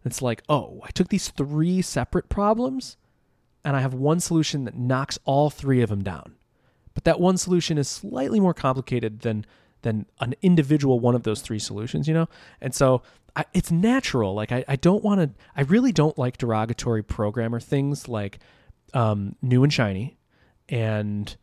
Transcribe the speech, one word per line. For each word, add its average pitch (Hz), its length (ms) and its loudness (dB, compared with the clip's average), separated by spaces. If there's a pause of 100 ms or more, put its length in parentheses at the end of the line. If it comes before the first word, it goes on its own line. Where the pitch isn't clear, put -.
It's - 160 -6
like, 120 280 -4
"Oh, 135 340 -2
I - 80 -18
took - 160 0
these - 220 -2
three 156 520 0
separate - 460 -4
problems 240 720 -2 (640)
and 139 140 0
I - 20 0
have 131 140 -2
one 143 260 2
solution 156 460 0
that 113 100 -10
knocks 131 480 -2
all 147 260 2
three 135 320 2
of 113 80 2
them 98 140 -4
down." 90 320 -10 (580)
But - 120 -10
that 165 160 2
one 185 160 4
solution 175 400 0
is 139 100 0
slightly 240 540 -2
more 180 120 4
complicated 123 680 -2
than, 107 240 -4 (360)
than 107 240 -2 (140)
an 120 220 -4
individual 143 580 4
one 120 160 4
of 117 80 -2
those 107 180 -2
three - 160 -6
solutions, 104 500 -6
you 156 60 2
know? 165 140 2 (340)
And 127 140 -6
so 131 260 4 (340)
I, 151 180 -4
it's - 180 0
natural. 170 640 2
Like, 107 160 -4
I, 127 160 -2
I 139 80 0
don't 180 280 2
wanna, 196 280 2 (240)
I 143 60 -2
really 214 300 4
don't 156 280 2
like 123 180 -2
derogatory 113 640 -2
programmer 113 580 -4
things 139 480 -2
like, 104 320 -8 (540)
um, 107 480 0
new 123 220 4
and 143 100 4
shiny 107 440 -2 (520)
and 107 720 -4